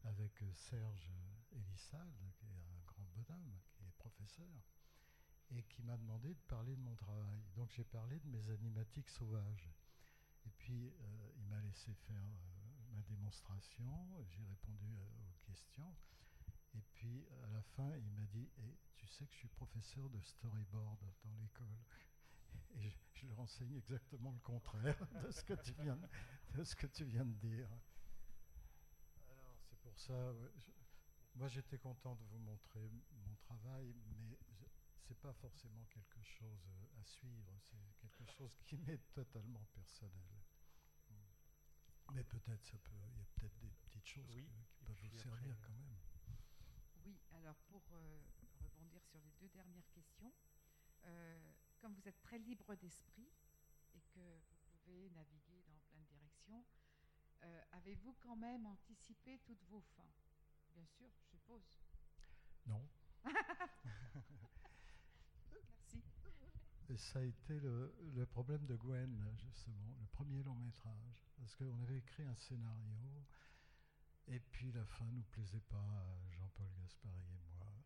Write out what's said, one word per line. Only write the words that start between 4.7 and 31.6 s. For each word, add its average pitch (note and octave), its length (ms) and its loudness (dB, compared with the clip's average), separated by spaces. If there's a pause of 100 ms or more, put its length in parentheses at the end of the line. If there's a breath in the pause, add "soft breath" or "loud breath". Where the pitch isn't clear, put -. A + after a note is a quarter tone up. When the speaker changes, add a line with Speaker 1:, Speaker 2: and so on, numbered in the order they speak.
Speaker 1:
et A#2+ 140 2
qui - 200 -6
m'a A#2 140 4
demandé A2+ 360 2
de D3 140 -2
parler B2 280 4
de C3 60 2
mon A#2 140 2
travail. G#2 460 4 (140)
Donc A#2 160 4
j'ai A#2+ 120 2
parlé A#2+ 360 2
de D3+ 80 -2
mes A2 240 4
animatiques A2 580 4
sauvages. G#2 600 6 (760 loud breath)
Et A2 60 -2
puis, B2 380 2
euh, A2 480 -4
il G#2+ 100 -2
m'a G#2 140 4
laissé G#2 320 2
faire, G#2 220 0
euh, G2+ 560 0 (200)
ma G#2+ 120 4
démonstration, A#2 1300 2
j'ai F#2 140 0
répondu, G#2 420 0 (140)
euh, G#2+ 280 -2
aux - 180 -8
questions, D3 500 -4 (800 loud breath)
et G#2+ 60 2 (120)
puis A#2+ 320 2 (180)
à A2+ 60 0
la G#2+ 140 4
fin, C#3 340 4
il A2 140 2
m'a G#2 160 4
dit, « A2 200 2 (120)
Et A#2+ 180 -2 (180)
tu G#2 120 -8
sais - 180 -4
que - 80 -8
je - 60 -8
suis A2+ 100 -4
professeur C3+ 600 0
de A2 120 2
storyboard G#2+ 840 2 (200)
dans G#2+ 120 0
l'école ? » G#2+ 420 0 (1000 loud breath)
Et G#2 140 6
je, - 80 0 (160)
je C3+ 140 -4
leur A2+ 120 0
enseigne B2 360 2
exactement C3 560 2
le B2 80 0
contraire A#2+ 720 6
<laughs> A3 160 2
de A#3+ 40 4
ce - 120 0
que G3+ 120 4
tu - 180 2
viens D3 240 6
de, F3 100 -2 (500 loud breath)
de D#3+ 60 6
ce - 120 2
que - 120 4
tu - 160 0
viens B2+ 220 8
de A#2 80 6
dire. A2+ 360 4 (1600 loud breath)
Alors, C3 320 -8 (100)
c'est A#2 100 -8
pour A2+ 200 -8
ça, B2+ 340 4
ouais, A#2 240 -4
je, - 140 -8 (640 loud breath)
moi C3 140 4
j'étais C3 280 0